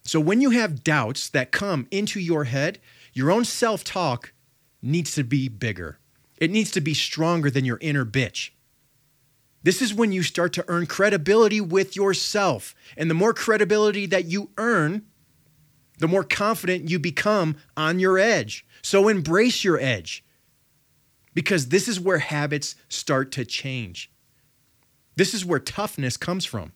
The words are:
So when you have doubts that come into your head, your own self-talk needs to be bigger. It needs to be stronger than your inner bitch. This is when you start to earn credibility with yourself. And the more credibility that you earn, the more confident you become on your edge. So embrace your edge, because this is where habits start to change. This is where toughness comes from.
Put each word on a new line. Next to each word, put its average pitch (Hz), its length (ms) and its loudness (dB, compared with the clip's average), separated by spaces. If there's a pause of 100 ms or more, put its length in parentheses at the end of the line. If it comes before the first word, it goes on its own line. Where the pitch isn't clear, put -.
So - 160 0
when 175 200 4
you 269 120 4
have 214 320 0
doubts 139 460 0
that 127 220 -2
come 175 400 -2
into 202 280 -4
your 165 260 0
head, 139 340 -4 (340)
your 135 180 2
own 226 120 4
self-talk 190 880 -2 (480)
needs 151 340 -2
to 147 80 0
be 131 260 -2
bigger. 98 500 -8 (380)
It 165 140 0
needs 214 200 0
to 185 100 0
be 147 120 -2
stronger 160 560 0
than 135 160 0
your 120 160 -2
inner 147 240 0
bitch. 113 460 -4 (1120)
This 185 180 2
is 220 120 0
when 214 200 2
you 185 100 0
start 175 300 -2
to 180 160 -6
earn 175 160 0
credibility 202 760 4
with 190 380 0
yourself. 196 760 0 (220)
And 160 140 -2
the 160 60 2
more 208 180 4
credibility 208 720 2
that 180 200 0
you 196 320 -6
earn, 208 480 0 (920)
the 165 100 0
more 180 160 2
confident 185 680 -2
you 147 100 0
become 170 580 0 (180)
on 160 240 0
your 190 180 4
edge. 185 480 0 (180)
So 196 260 6
embrace 196 540 4
your 165 160 4
edge, 117 440 -4 (1080)
because 151 360 0
this 185 200 2
is 190 100 -4
where 180 200 2
habits 147 560 -4 (120)
start 135 460 -2
to 131 100 -6
change. 117 680 -8 (1080)
This 185 160 2
is 202 100 -6
where 170 160 -2
toughness 143 560 -6
comes 180 300 -6
from. 90 300 -10